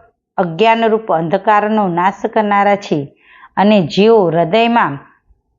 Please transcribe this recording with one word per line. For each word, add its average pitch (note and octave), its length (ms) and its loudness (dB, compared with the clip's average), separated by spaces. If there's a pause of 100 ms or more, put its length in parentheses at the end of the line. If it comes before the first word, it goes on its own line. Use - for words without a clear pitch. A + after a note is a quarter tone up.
(360)
અજ્ઞાનરૂપ A3 760 0
અંધકારનો G3 760 0
નાશ F3+ 380 -2
કરનારા G3+ 500 0
છે D3+ 400 -6 (400)
અને G3+ 240 2
જેઓ G3 460 2
હૃદયમાં E3+ 720 0 (600)